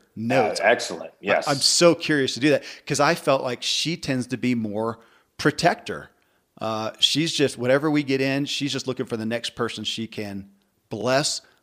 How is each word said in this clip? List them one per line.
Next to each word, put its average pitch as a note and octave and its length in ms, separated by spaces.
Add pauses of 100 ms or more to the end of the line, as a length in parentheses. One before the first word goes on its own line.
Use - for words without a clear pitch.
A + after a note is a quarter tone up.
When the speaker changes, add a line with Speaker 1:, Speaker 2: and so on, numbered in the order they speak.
(160)
Speaker 1:
notes." A2+ 440
Speaker 2:
Uh, F2+ 60
excellent. F2 540
Yes. - 280
Speaker 1:
I, D3+ 40
I'm C#3+ 60
so E3+ 380
curious C#3 400
to - 40
do D3 120
that C3 120 (220)
'cause C3+ 140
I D3+ 160
felt C#3 260
like B2 220
she - 340
tends C3 300
to B2+ 100
be B2 160
more A2 460 (400)
protector. - 720 (500)
Uh, A2 380
she's D#3 340
just, C#3 240
whatever C3+ 320
we D3 140
get C3+ 180
in, C3+ 240
she's C#3 260
just B2+ 140
looking B2+ 220
for A#2 100
the A2 80
next A2+ 300
person A2+ 280
she A2+ 220
can G2+ 440 (400)
bless B2+ 520 (220)